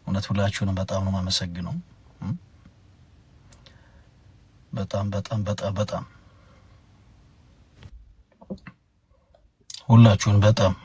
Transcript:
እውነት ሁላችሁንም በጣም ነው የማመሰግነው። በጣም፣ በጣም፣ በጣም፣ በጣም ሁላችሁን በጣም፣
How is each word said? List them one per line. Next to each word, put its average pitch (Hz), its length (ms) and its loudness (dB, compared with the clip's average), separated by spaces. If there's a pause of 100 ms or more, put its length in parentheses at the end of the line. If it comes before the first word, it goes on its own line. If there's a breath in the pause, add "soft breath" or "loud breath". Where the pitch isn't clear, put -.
እውነት 95 260 -4
ሁላችሁንም 98 500 -2
በጣም 95 240 -4
ነው 95 100 -2
የማመሰግነው። 92 640 -6 (3000 soft breath)
በጣም፣ 98 380 -6
በጣም፣ 98 340 -4
በጣም፣ 104 300 -6
በጣም 104 300 -6 (3750 soft breath)
ሁላችሁን 110 540 6
በጣም፣ 104 320 4 (120)